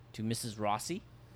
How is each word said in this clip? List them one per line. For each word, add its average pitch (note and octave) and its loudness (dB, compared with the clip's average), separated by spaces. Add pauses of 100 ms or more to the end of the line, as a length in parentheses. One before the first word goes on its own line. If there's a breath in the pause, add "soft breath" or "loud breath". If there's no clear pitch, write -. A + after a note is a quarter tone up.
(140)
to A2 -2
Missus A2 0
Rossi, G#2+ 2 (320 soft breath)